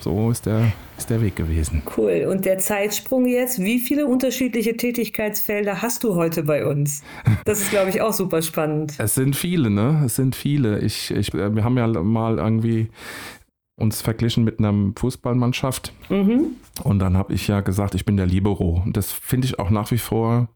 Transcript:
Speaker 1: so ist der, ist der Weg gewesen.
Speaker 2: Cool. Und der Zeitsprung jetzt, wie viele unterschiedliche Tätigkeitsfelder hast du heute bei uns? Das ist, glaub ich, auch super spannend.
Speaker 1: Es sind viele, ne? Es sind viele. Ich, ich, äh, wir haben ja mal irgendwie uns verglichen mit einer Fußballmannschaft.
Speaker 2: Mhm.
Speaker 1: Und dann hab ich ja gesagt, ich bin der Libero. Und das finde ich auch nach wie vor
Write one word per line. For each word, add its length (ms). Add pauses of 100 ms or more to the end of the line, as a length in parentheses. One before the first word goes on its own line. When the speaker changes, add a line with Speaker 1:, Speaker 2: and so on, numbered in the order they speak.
Speaker 1:
so 320
ist 140
der, 260 (240)
ist 120
der 140
Weg 140
gewesen. 460 (140)
Speaker 2:
Cool. 320
Und 160
der 140
Zeitsprung 680
jetzt, 340
wie 160
viele 300
unterschiedliche 680
Tätigkeitsfelder 1040
hast 200
du 140
heute 260
bei 240
uns? 380 (400)
Das 160
ist, 100
glaub 160
ich, 160
auch 100
super 300
spannend. 560
Speaker 1:
Es 160
sind 220
viele, 340
ne? 340
Es 120
sind 180
viele. 460
Ich, 320
ich, 200
äh, 220
wir 80
haben 160
ja 80
mal 520
irgendwie 500 (920)
uns 220
verglichen 400
mit 160
einer 160 (220)
Fußballmannschaft. 960 (160)
Speaker 2:
Mhm. 480 (260)
Speaker 1:
Und 160
dann 180
hab 140
ich 160
ja 140
gesagt, 340
ich 100
bin 120
der 100
Libero. 580
Und 120
das 160
finde 340
ich 140
auch 100
nach 220
wie 60
vor 580